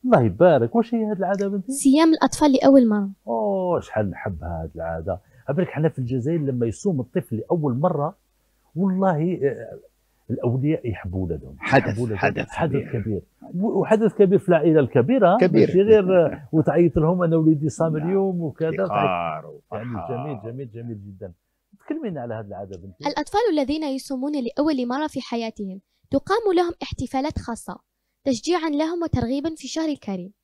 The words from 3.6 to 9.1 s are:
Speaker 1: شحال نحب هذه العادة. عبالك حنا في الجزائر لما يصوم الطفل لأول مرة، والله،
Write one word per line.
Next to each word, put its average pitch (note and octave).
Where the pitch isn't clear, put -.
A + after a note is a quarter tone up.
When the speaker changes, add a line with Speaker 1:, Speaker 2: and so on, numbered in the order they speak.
Speaker 1:
شحال G2+
نحب E2+
هذه E2
العادة. E2
عبالك E3+
حنا D#3
في -
الجزائر C3
لما B2+
يصوم C#3
الطفل -
لأول D3
مرة، D#3
والله، F#3